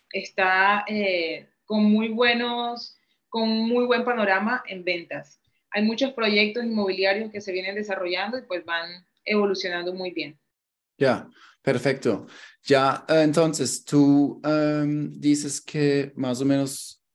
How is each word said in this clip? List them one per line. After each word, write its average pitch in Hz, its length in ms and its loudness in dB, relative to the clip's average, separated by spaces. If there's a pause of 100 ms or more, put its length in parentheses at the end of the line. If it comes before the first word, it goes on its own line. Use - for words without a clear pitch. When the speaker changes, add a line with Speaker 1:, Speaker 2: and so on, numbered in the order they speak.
(120)
Speaker 1:
está, 190 760 0
eh, 180 640 -2 (160)
con 214 180 0
muy 214 260 4
buenos, 240 880 -2 (320)
con 226 200 0
muy 226 360 2
buen 240 180 2
panorama 220 640 0
en 185 160 -12
ventas. 170 560 -6 (300)
Hay 214 140 -2
muchos 226 300 0
proyectos 214 500 0
inmobiliarios 202 680 0
que 208 100 -12
se 190 100 -8
vienen 185 240 -6
desarrollando 196 640 -4
y, 214 40 -12
pues, 175 220 -8
van 165 240 -6 (360)
evolucionando 185 680 -2
muy 185 180 -8
bien. 147 280 -10 (580)
Speaker 2:
Ya, 120 320 0 (320)
perfecto. 131 640 0 (380)
Ya, 135 440 2
eh, 156 160 6
entonces, 147 640 0
tú, 143 580 4
em, 151 680 0
dices 147 480 -2
que 143 540 0
más 127 260 -2
o 139 40 0
menos 139 580 -2 (100)